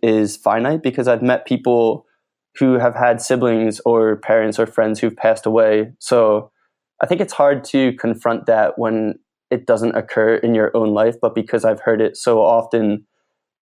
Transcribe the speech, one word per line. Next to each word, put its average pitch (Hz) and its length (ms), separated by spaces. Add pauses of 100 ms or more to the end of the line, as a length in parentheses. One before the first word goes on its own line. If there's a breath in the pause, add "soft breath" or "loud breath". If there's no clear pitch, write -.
is 110 340
finite, 127 460
because 127 240
I've 120 160
met 123 240
people 117 580 (540)
who 131 140
have 120 200
had 120 260
siblings 113 640
or 113 340
parents 110 420
or 113 80
friends 110 320
who've 113 160
passed 113 320
away. 110 500
So 110 540 (500)
I - 60
think 180 140
it's - 120
hard 143 320
to 131 280
confront 117 520
that 110 340
when 110 360 (360)
it 123 160
doesn't 113 280
occur 113 400
in 117 200
your 107 200
own 110 180
life, 113 280
but 113 140
because 113 300
I've 110 160
heard 110 200
it 110 160
so 113 240
often, 110 640 (560)